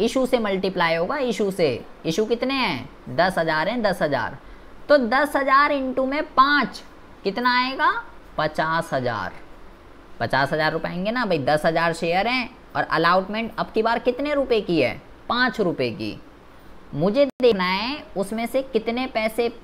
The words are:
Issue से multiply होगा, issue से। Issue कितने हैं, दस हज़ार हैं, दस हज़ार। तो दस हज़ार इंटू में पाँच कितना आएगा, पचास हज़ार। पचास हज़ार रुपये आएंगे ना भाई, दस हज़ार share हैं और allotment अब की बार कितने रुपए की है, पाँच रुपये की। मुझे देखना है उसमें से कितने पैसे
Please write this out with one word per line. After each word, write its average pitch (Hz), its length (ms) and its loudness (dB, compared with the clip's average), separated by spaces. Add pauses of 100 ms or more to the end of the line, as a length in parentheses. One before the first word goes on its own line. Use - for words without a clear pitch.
Issue 240 260 2
से 247 120 2
multiply 190 560 0
होगा, 190 240 0
issue 226 320 0
से। 175 180 2 (380)
Issue 165 200 0
कितने 240 280 -2
हैं, 147 640 -4
दस 185 220 2
हज़ार 160 300 0
हैं, 240 140 -2
दस 190 200 0
हज़ार। 123 360 -2 (500)
तो 294 100 8
दस 254 380 2
हज़ार 277 360 4
इंटू 262 340 -2
में 285 200 -2
पाँच 277 560 2 (420)
कितना 247 340 0
आएगा, 269 340 2 (460)
पचास 160 540 -2
हज़ार। 117 400 -2 (880)
पचास 135 320 0
हज़ार 156 200 0
रुपये 165 180 -4
आएंगे 185 200 -4
ना 247 140 -2
भाई, 175 140 2
दस 147 280 2
हज़ार 165 260 2
share 175 340 0
हैं 240 220 -2 (280)
और 143 80 0
allotment 190 760 0
अब 175 140 -4
की 220 100 2
बार 226 160 2
कितने 254 360 -2
रुपए 254 260 2
की 180 200 2
है, 117 200 0 (280)
पाँच 247 320 0
रुपये 139 300 0
की। 104 260 -6 (800)
मुझे 202 320 2
देखना 226 380 2
है 214 380 -2 (140)
उसमें 220 300 -2
से 262 160 -2
कितने 233 460 -2
पैसे 226 400 -2 (160)